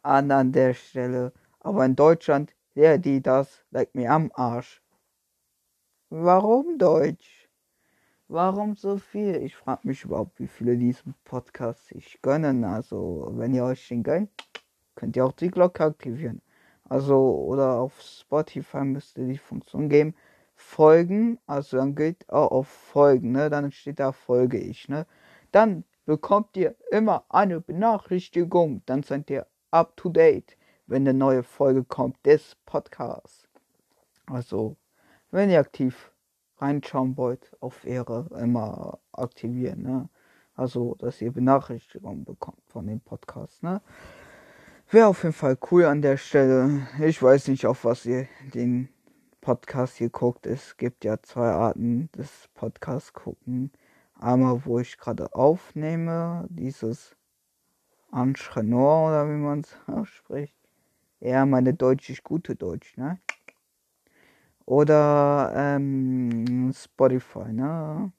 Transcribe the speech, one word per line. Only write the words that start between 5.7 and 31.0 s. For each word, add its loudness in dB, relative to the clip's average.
Warum 2
Deutsch? 0
Warum -2
so -4
viel? -6
Ich -8
frag -8
mich -8
überhaupt, -6
wie -8
viele -2
diesen -2
Podcast -10
sich -20
gönnen. 0
Also, -8
wenn -4
ihr 0
euch -6
den -4
gönnt, -2
könnt -8
ihr 2
auch 0
die -4
Glocke 2
aktivieren. -6
Also, 2
oder 0
auf -6
Spotify -6
müsste -8
die -8
Funktion -8
geben, 4
folgen. 4
Also, -4
dann 0
geht -4
auch 2
auf 0
folgen, 2
ne? 0
Dann -4
steht -14
da, -2
folge 0
ich, -12
ne? -6
Dann 4
bekommt -2
ihr -2
immer 0
eine 2
Benachrichtigung. -2
Dann -2
seid -8
ihr -6
up 2
to -6
date, 4
wenn 0